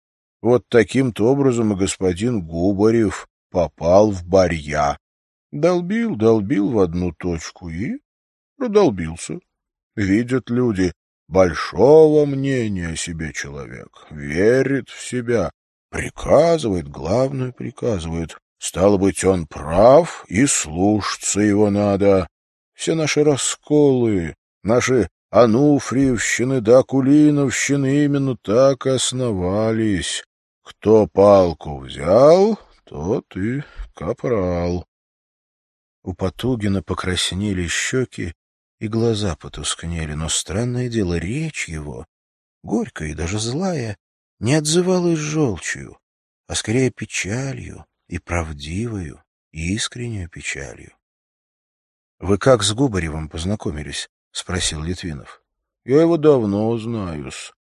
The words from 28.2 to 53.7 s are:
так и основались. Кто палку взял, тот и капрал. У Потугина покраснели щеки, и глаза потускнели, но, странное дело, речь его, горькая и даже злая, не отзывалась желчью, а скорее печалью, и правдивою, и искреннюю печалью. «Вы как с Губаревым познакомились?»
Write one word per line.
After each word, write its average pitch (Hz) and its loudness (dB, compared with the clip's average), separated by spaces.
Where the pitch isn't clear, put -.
так 131 2
и 135 2
основались. 110 -2
Кто 107 4
палку 90 4
взял, 120 4
тот - -6
и 120 -4
капрал. 90 -4
У 92 -8
Потугина 101 -4
покраснели 92 -4
щеки, 110 -6
и 113 -8
глаза 107 -2
потускнели, 78 -8
но, 78 -6
странное 123 -4
дело, 95 -2
речь 139 -8
его, 73 -12
горькая 202 -6
и 76 -10
даже 85 -6
злая, 127 -6
не 117 0
отзывалась 175 0
желчью, 135 -4
а 87 -8
скорее 123 0
печалью, 110 -10
и 90 -8
правдивою, 85 -8
и 82 -4
искреннюю 110 -8
печалью. 67 -14
«Вы 98 0
как 127 4
с 104 0
Губаревым 82 -4
познакомились?» 80 -8